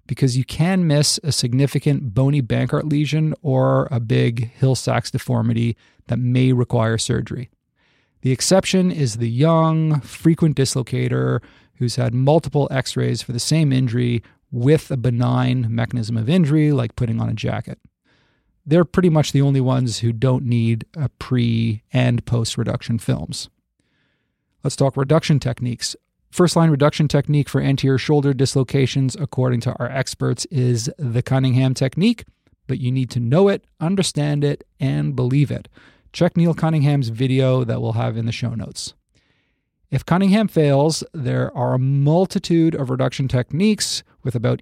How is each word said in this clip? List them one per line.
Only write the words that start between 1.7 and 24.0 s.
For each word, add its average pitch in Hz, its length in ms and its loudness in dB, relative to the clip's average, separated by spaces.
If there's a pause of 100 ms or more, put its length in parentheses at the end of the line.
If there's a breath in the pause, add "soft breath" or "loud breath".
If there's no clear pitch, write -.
bony 139 260 2
Bankart 127 500 -2
lesion 151 520 0
or 135 480 2
a 120 100 -2
big 120 520 0
Hill-Sachs 127 580 0
deformity 117 640 -2 (300 soft breath)
that 120 120 -2
may 127 340 2
require 117 440 2
surgery. 123 540 -4 (720)
The 131 100 2
exception 185 580 2
is 135 260 -2
the 117 120 -2
young, 160 720 2
frequent 165 560 0
dislocator 127 840 -2 (380 soft breath)
who's 123 180 -2
had 120 180 0
multiple 139 560 2
X-rays 123 520 -2
for - 100 -10
the 120 80 -4
same 151 320 2
injury 120 500 0 (280 soft breath)
with 135 400 2
a 147 60 -2
benign 123 720 0
mechanism 117 480 -4
of 113 120 -2
injury, 151 440 2
like 120 240 -2
putting 113 240 -2
on 113 80 -2
a 117 60 -4
jacket. 110 440 -6 (840)
They're 160 200 4
pretty 180 260 2
much 156 220 2
the 139 100 2
only 139 180 2
ones 127 400 -2
who 117 120 0
don't 127 320 0
need 117 400 0 (100)
a 147 140 -4
pre 117 760 -2 (100)
and 123 320 0
post 117 340 -2
reduction 117 400 -4
films. - 500 -6 (1160)